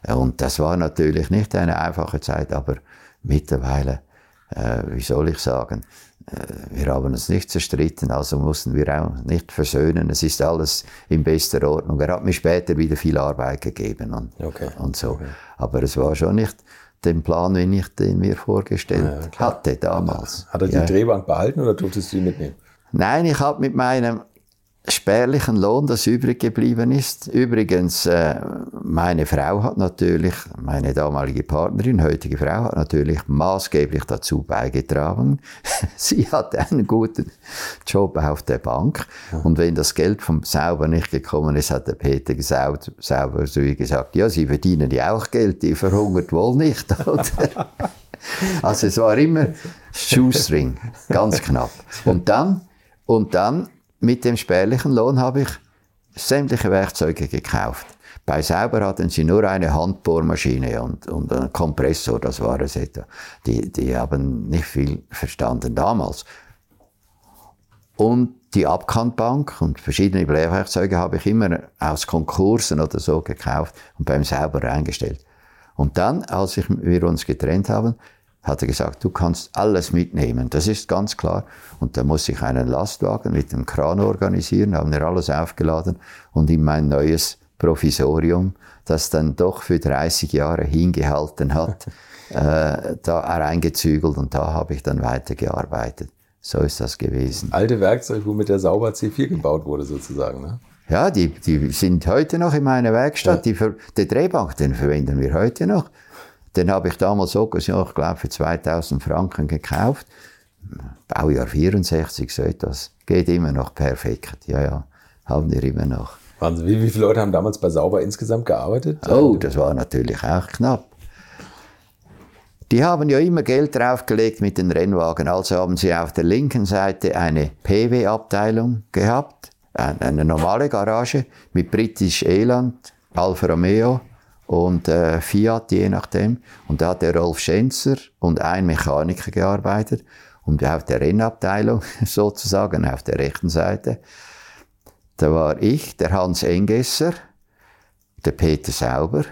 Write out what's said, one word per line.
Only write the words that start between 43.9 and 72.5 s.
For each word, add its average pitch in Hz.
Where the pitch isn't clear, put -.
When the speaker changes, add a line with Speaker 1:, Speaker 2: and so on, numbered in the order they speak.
Speaker 1:
„Ja, 104
Sie 78
verdienen 71
ja 67
auch 110
Geld, 110
die 82
verhungert 95
wohl 113
nicht“, 156
<laughs> -
oder? -
Also 104
es 92
war 113
immer 156
Shoestring, -
ganz 101
knapp. -
Und 90
dann, 175
und 113
dann 117
mit 123
dem 120
spärlichen 107
Lohn 127
habe 127
ich 139
sämtliche 131
Werkzeuge 82
gekauft. -
Bei 73
Sauber 101
hatten 92
sie 82
nur 95
eine 92
Handbohrmaschine 80
und, -
und 82
einen -
Kompressor, 82
das -
war 123
es -
etwa. -
Die, 57
die -
haben 135
nicht 82
viel 69
verstanden 123
damals. 190
Und 120
die 87
Abkantbank 117
und 78
verschiedene 92
Blechwerkzeuge 90
habe 90
ich 87
immer 101
aus 76
Konkursen 92